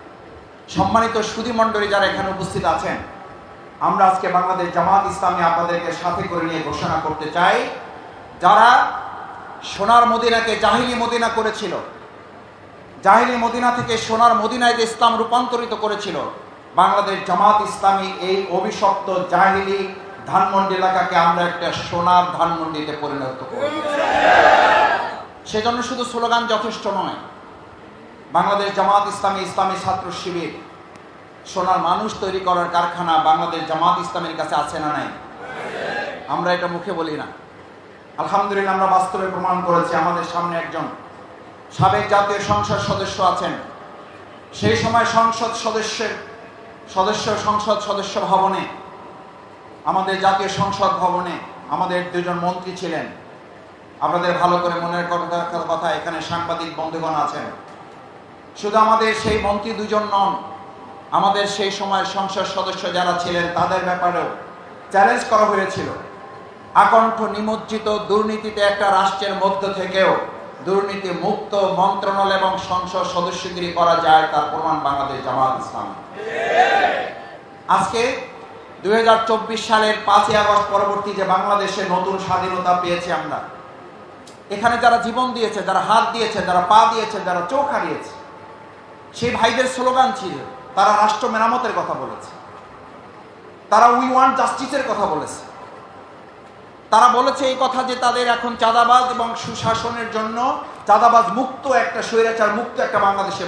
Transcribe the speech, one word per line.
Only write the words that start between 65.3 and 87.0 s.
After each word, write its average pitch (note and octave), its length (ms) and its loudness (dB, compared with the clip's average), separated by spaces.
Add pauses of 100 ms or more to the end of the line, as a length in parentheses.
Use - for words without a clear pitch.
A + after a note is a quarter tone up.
করা G#3+ 140 6
হয়েছিল। F#3+ 440 0 (840)
আকণ্ঠ A3+ 480 4
নিমজ্জিত G#3+ 760 -4
দুর্নীতিতে G#3+ 600 -2
একটা G3+ 300 4
রাষ্ট্রের G3 440 2
মধ্য F#3+ 380 0
থেকেও F#3 440 2 (480)
দুর্নীতি G3 460 -2 (120)
মুক্ত G3+ 320 -4
মন্ত্রণালয় G3 800 2
এবং F#3 220 0 (100)
সংসদ F#3 360 -2 (100)
সদস্যগিরি F3 580 -4
করা E3+ 240 4
যায়, D#3 360 6
তার D3+ 180 2
প্রমাণ D#3 300 -2
বাংলাদেশ C3+ 440 -4
জামাত C3 360 0
ইসলামী। - 340 -10 (1700)
আজকে A#3 480 0 (680)
দুই G3+ 140 2
হাজার A3+ 300 4
চব্বিশ A3 420 -2
সালের G#3+ 260 4 (120)
পাঁচই G#3 300 4
আগস্ট G#3 340 4
পরবর্তী G3+ 420 0
যে F#3 120 -2
বাংলাদেশে G3 680 0
নতুন F#3 280 0
স্বাধীনতা F3+ 640 0
পেয়েছি F3 300 -2
আমরা, D#3 280 -4 (1120)
এখানে A#3 280 0
যারা A#3 180 6
জীবন A#3 360 -2
দিয়েছে, G#3+ 300 -2
যারা F#3+ 180 0
হাত G#3+ 320 4
দিয়েছে, G#3+ 340 -2
যারা F3+ 140 2
পা G#3+ 320 6
দিয়েছে, G#3+ 320 -4